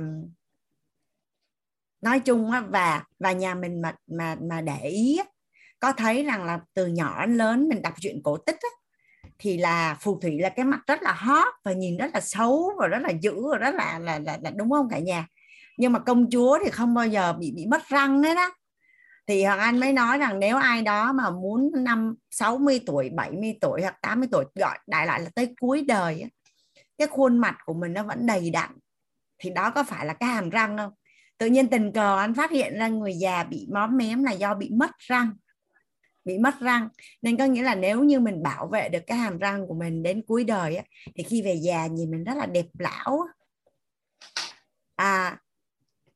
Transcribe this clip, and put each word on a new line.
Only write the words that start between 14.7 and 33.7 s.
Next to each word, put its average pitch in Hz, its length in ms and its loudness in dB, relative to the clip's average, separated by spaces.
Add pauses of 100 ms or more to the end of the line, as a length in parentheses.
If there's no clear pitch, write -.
không 277 200 2
cả 160 80 -4
nhà? 170 280 -4 (520)
Nhưng 247 140 4
mà 233 60 2
công 240 320 4
chúa 247 340 4
thì - 60 0
không 240 240 0
bao 233 120 2
giờ 196 260 2
bị, 165 240 -6
bị 170 100 -8
mất 302 220 0
răng 277 340 4
hết 320 140 4
á. 359 140 2 (760)
Thì 196 180 2
Hoàng 196 140 4
Anh 240 220 2
mới 269 120 2
nói 254 260 2
rằng 226 220 0
nếu 214 160 2
ai 247 260 2
đó 214 300 2
mà 254 180 0
muốn 208 460 0
năm 226 380 0 (160)
sáu 233 280 0
mươi 269 280 4
tuổi, 139 240 -2
bảy 120 200 -4
mươi 214 300 -6
tuổi 160 220 0
hoặc 185 200 -4
tám 214 180 -2
mươi 262 120 0
tuổi, 151 120 2 (100)
gọi 190 320 -2
đại 160 200 0
loại 143 140 -2
là 170 140 -8
tới 247 260 -2
cuối 269 280 0
đời 175 320 0
á, 240 80 -12 (680)
cái 294 100 2
khuôn 262 300 4
mặt 202 260 2
của 165 100 -6
mình 170 180 -6
nó 196 100 -4
vẫn 233 240 -4
đầy 180 240 2
đặn, 165 200 -2 (680)
thì 180 120 -8
đó 180 200 -2
có 285 140 -2
phải - 220 -6
là 156 80 -4
cái 240 140 -2
hàm 208 220 -2
răng 214 260 0
không? 208 160 -8 (460)
Tự 226 80 0
nhiên 254 220 6
tình 214 240 2
cờ 202 260 4
anh 214 160 0
phát 302 160 0
hiện 262 280 -2
ra 226 100 2
người 214 260 -2
già 180 300 0
bị - 280 -8